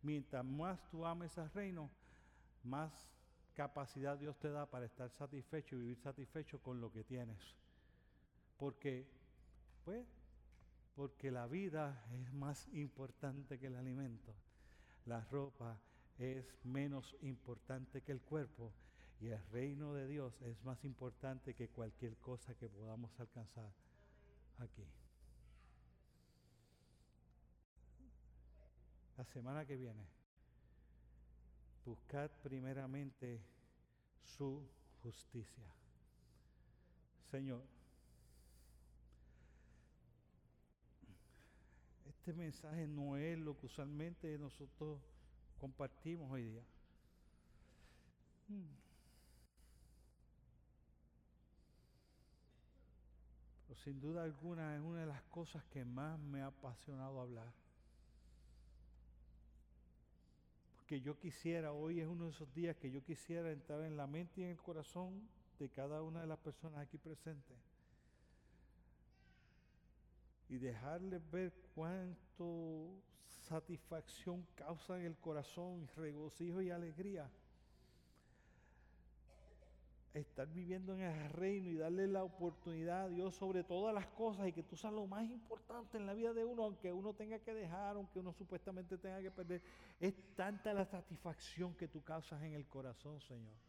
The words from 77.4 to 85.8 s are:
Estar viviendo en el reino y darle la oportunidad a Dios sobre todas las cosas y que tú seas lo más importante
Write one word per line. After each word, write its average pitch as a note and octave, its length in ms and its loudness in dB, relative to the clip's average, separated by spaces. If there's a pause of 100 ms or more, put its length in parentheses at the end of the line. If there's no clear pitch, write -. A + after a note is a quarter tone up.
Estar C#3+ 320 0
viviendo F3+ 480 0
en F#3+ 60 0
el D#3 300 4
reino F#3 380 6
y E3 80 4
darle E3+ 300 8
la G3 160 8
oportunidad F3 800 4
a F#3+ 60 4
Dios F3+ 260 6
sobre F#3 300 6
todas G3 280 6
las G3 140 6
cosas G#3 400 6
y F3 60 8
que D#3+ 100 0
tú E3 140 -4
seas G#3+ 160 0
lo G#3+ 140 2
más G3+ 180 4
importante A3+ 720 -2